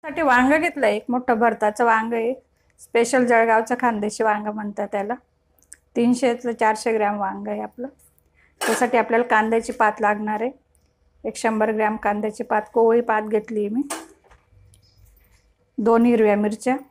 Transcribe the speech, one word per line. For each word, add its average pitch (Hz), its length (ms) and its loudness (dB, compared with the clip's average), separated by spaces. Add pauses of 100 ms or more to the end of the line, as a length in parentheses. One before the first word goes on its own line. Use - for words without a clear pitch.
साठी 320 200 -6
वांग 254 300 4
घेतलं, 311 340 0
एक 208 220 0
मोठं 247 300 0
भरताचं 220 460 0
वांग 226 280 2
आहे, 233 220 -2 (460)
special 240 460 2
जळगावचं 226 540 2
खानदेशी 214 420 -2
वांग 214 240 0
म्हणतात 208 460 -8
त्याला. 208 220 -4 (840)
तीनशे 240 380 2
ते 240 180 -6
चारशे 220 400 0
ग्रॅम 208 260 0
वांग 202 300 -8
आहे 208 120 -6
आपलं. 226 260 -12 (800)
त्यासाठी 233 320 0
आपल्याला 226 260 0
कांद्याची 226 480 0
पात 214 280 0
लागणार 214 420 -2
आहे, 254 80 -4 (720)
एक 220 120 -8
शंभर 220 360 0
ग्रॅम 214 240 -2
कांद्याची 214 460 -4
पात, 214 200 -2 (120)
कोवळी 226 260 4
पात 220 220 0
घेतली 214 460 -4
मी, 233 140 -2 (2000)
दोन 233 280 4
हिरव्या 220 300 4
मिरच्या 214 400 -2 (140)